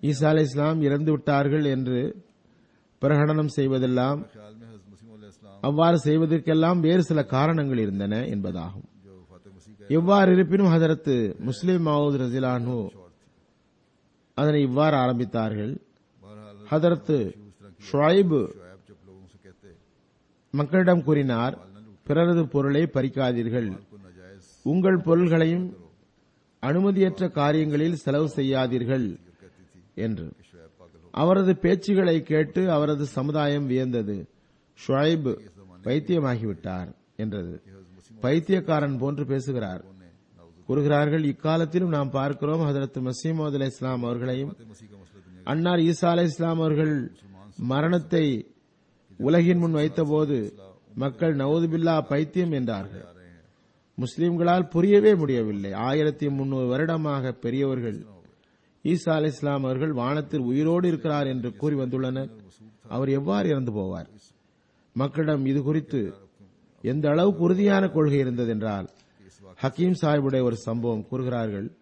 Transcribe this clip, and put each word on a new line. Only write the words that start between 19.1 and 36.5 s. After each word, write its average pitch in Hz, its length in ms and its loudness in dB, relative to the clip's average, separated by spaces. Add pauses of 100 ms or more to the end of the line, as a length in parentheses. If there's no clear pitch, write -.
மக்களிடம் 170 520 2
கூறினார், 131 560 0 (480)
"பிறரது 170 420 2
பொருளை 139 340 0
பறிக்காதீர்கள், 120 960 -2 (840)
உங்கள் 180 380 2
பொருள்களையும் 165 760 2 (840)
அனுமதியற்ற 185 680 0
காரியங்களில் 151 640 0
செலவு 147 420 -2
செய்யாதீர்கள்" 127 840 -2 (720)
என்று. 95 380 -6 (760)
அவரது 185 420 4
பேச்சுகளை 180 680 2
கேட்டு 156 520 0
அவரது 147 340 0
சமுதாயம் 143 600 -2
வியந்தது. 120 600 -2 (600)
"ஷுஐப் 143 500 0 (440)
பைத்தியமாகிவிட்டார்" 113 1120 -2 (220)